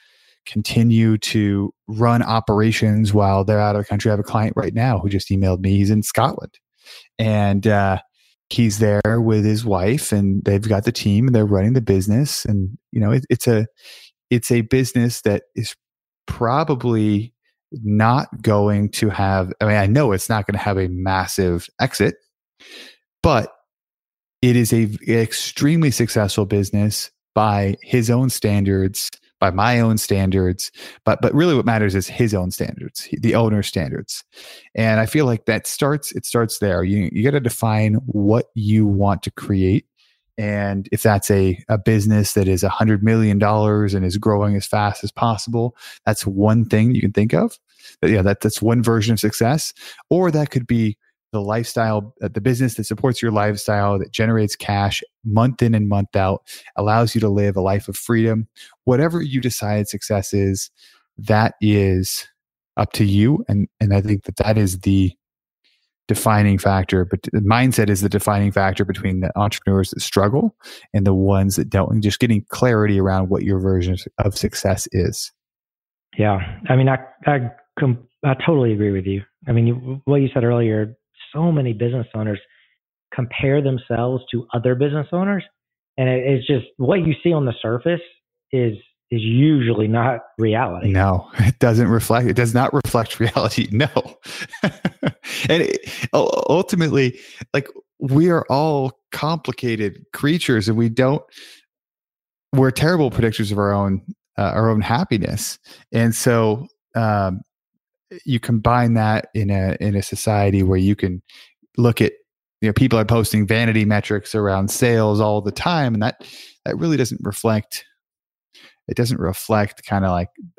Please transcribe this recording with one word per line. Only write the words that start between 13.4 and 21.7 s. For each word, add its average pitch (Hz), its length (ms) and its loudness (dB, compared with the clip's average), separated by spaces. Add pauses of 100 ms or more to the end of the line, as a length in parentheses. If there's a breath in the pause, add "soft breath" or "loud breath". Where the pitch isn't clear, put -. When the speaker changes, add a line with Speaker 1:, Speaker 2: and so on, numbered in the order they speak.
Speaker 1:
a, 110 180 2 (640 loud breath)
it's 120 220 0
a 120 80 4
business 120 600 0
that 101 200 0 (140)
is 110 180 -6 (540)
probably 120 1080 -2 (380)
not 110 560 0 (120)
going 104 500 2
to - 180 -2
have, 95 520 -2
I 107 40 0
mean, 107 100 2
I 101 120 2
know 123 260 2
it's 95 160 -4
not 107 180 -2
gonna 101 120 -4
have 98 200 -2
a 95 80 0
massive 92 840 -2 (120)